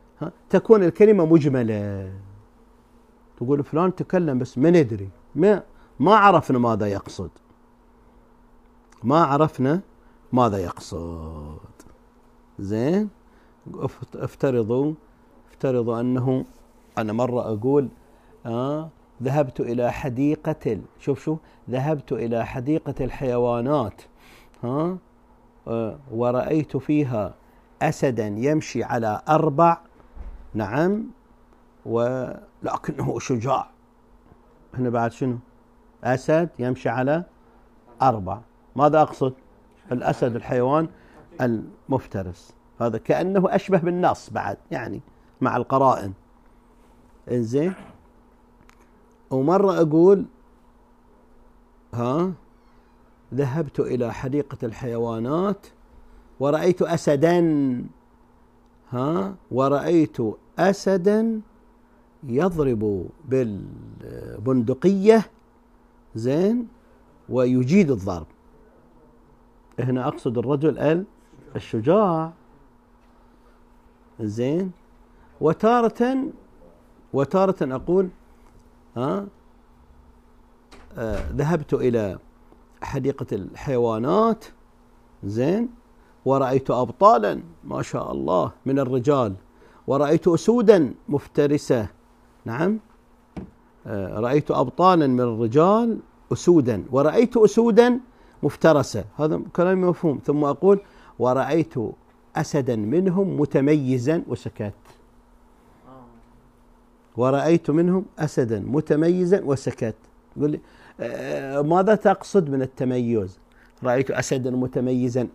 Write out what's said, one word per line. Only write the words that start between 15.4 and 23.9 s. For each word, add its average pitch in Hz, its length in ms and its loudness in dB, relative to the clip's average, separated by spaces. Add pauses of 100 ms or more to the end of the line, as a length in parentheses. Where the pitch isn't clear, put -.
افترضوا 120 500 -2
أنه 127 440 -2 (540)
أنا 110 140 -4
مرة 123 280 -2
أقول، 120 480 0 (580)
آه، 143 420 -6 (340)
"ذهبت 135 380 -2
إلى 120 320 -2
حديقة 147 640 -2 (100)
ال-"، 107 160 -2 (160)
شوف، - 260 -4
شوف، 160 140 -4 (320)
"ذهبت 135 420 -4
إلى 117 340 -2
حديقة 139 540 -4
الحيوانات، 120 1000 -2 (640)